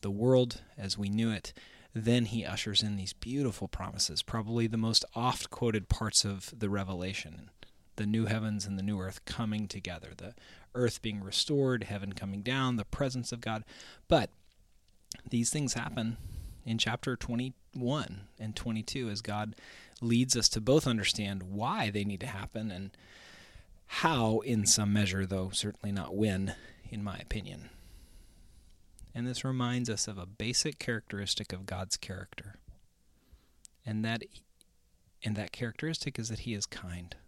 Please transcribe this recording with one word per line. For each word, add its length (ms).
the 100
world 520
as 180
we 140
knew 200
it, 220
then 320
he 180
ushers 400
in 140
these 160
beautiful 560
promises, 540
probably 440
the 120
most 260
oft-quoted 760
parts 340
of 340
the 120
Revelation, 800
the 100
new 180
heavens 400
and 140
the 40
new 160
earth 280
coming 420
together, 480
the 160
earth 280
being 200
restored, 600
heaven 300
coming 260
down, 360
the 100
presence 440
of 120
God. 200
But 220
these 220
things 240
happen 420
in 100
chapter 400
twenty-one 1120
and 160
twenty-two 540
as 140
God 340
leads 340
us 140
to 100
both 260
understand 560
why 460
they 160
need 160
to 60
happen 440
and 200
how, 540
in 260
some 260
measure, 320
though 260
certainly 400
not 240
when, 400
in 120
my 140
opinion. 540
And 120
this 160
reminds 460
us 180
of 120
a 80
basic 520
characteristic 760
of 100
God's 320
character. 600
And 180
that, 180
and 120
that 160
characteristic 640
is 100
that 120
he 120
is 140
kind. 500